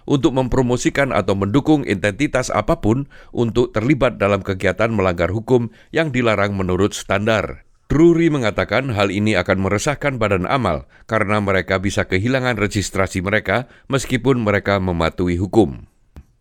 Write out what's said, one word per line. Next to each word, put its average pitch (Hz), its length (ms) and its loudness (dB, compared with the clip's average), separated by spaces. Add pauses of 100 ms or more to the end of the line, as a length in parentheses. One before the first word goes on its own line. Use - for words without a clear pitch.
untuk 139 240 2
mempromosikan 127 800 0
atau 98 240 0
mendukung 135 480 2
identitas 104 640 -2
apapun 127 560 0 (320)
untuk 117 400 0
terlibat 123 400 2
dalam 101 240 0
kegiatan 95 480 0
melanggar 92 400 0
hukum 113 400 0 (240)
yang 160 160 0
dilarang 107 480 0
menurut 92 400 0
standar. 101 720 -2 (240)
Drury 165 400 6
mengatakan 110 640 -2
hal 101 160 2
ini 104 240 2
akan 95 280 0
meresahkan 131 520 -2
badan 101 320 0
amal 98 400 -2 (160)
karena 104 360 0
mereka 95 360 0
bisa 92 320 -2
kehilangan 123 480 0
registrasi 95 640 -2
mereka 101 480 -2 (240)
meskipun 131 480 0
mereka 101 400 0
mematuhi 87 560 0
hukum. 90 480 0 (560)